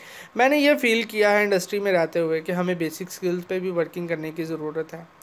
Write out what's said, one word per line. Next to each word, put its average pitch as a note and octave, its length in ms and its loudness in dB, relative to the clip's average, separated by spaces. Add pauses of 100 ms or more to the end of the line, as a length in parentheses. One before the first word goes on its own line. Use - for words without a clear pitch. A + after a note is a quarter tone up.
(360)
मैंने C4+ 220 4
ये D4 160 6
फील A#3 300 2
किया G#3+ 260 2
है G#3 140 4
इंडस्ट्री G3+ 360 0
में G3+ 120 0
रहते E3 260 2
हुए D#3+ 220 0
कि E3+ 120 -4
हमें F3+ 260 0
बेसिक E3 320 -6
स्किल्स F3+ 340 -4
पे F#3 160 -4
भी F#3 100 -4
वर्किंग E3+ 380 -4
करने D#3 220 -6
की D#3+ 140 -6
ज़रूरत D#3 480 -6
है। E3+ 300 -18